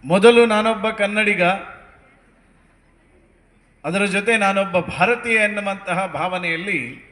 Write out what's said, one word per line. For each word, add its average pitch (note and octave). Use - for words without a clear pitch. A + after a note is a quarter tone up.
ಮೊದಲು A3
ನಾನೊಬ್ಬ G#3+
ಕನ್ನಡಿಗ, G3+
ಅದರ F#3
ಜೊತೆ G3+
ನಾನೊಬ್ಬ G3
ಭಾರತೀಯ A3
ಎನ್ನುವಂತಹ G3
ಭಾವನೆಯಲ್ಲಿ F3